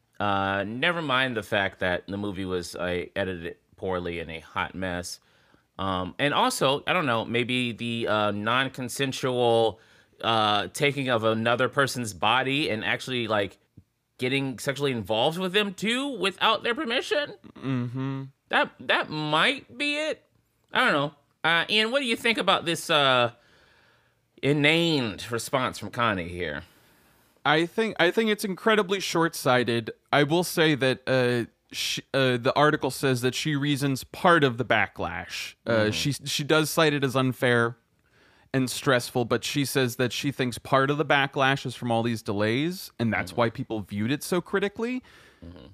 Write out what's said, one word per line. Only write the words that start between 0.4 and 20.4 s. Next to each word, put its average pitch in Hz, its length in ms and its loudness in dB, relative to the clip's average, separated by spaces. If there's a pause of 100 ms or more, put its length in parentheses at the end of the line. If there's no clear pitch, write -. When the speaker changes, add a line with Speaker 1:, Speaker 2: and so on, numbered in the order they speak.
Speaker 1:
never 160 340 -2
mind 131 360 0
the 104 60 -2
fact 98 380 -2
that 90 280 -2
the 98 80 -6
movie 101 280 -6
was, 90 320 -4
uh, 87 280 -4 (120)
edited 92 400 -6 (200)
poorly 87 420 -6
and 80 120 -10
a 80 100 -10
hot - 340 -6
mess. 90 460 -6 (580)
Um, 92 400 -4
and 143 160 0
also, 147 540 0
I 151 40 0
don't 170 140 0
know, 113 180 0
maybe 120 480 -2
the, 117 360 -6
uh, 104 240 0
non-consensual, 123 1500 0 (440)
uh, 107 520 2
taking 139 340 0
of 117 140 2
another 117 460 2
person's 123 440 -2
body 131 560 0
and 107 160 -4
actually, 120 440 -2
like, 104 300 0 (600)
getting 131 400 -2
sexually 139 320 -2
involved 117 480 0
with 185 140 -4
them 202 200 0
too 240 360 -2 (100)
without 190 460 0
their 233 100 -2
permission. 294 600 -4 (220)
Speaker 2:
Mm-hmm. 131 680 -4 (260)
Speaker 1:
That, 285 220 0 (100)
that 254 280 -2
might 165 680 0
be 294 180 -2
it. 302 280 -4 (480)